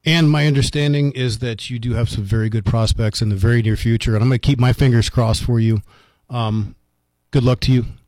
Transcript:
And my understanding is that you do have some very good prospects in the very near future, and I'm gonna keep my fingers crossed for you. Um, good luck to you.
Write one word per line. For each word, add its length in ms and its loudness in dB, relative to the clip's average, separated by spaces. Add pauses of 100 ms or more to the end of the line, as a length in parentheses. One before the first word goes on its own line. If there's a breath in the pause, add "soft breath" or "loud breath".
And 260 4
my 160 2
understanding 680 0
is 280 -4
that 280 -6
you 100 -8
do 140 -4
have 160 -2
some 140 -6
very 260 -2
good 160 -4
prospects 560 0
in 80 0
the 80 -2
very 240 2
near 160 0
future, 380 0
and 80 2
I'm 60 2
gonna 100 2
keep 200 2
my 140 2
fingers 380 2
crossed 320 0
for 160 0
you. 240 2 (480 soft breath)
Um, 460 -4 (560)
good 100 2
luck 180 2
to 120 0
you. 120 2 (240)